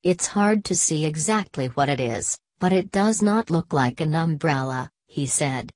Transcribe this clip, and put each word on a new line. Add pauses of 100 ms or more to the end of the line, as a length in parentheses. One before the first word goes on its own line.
"It's
hard
to
see
exactly
what
it
is, (220)
but
it
does
not
look
like
an
umbrella," (160)
he
said.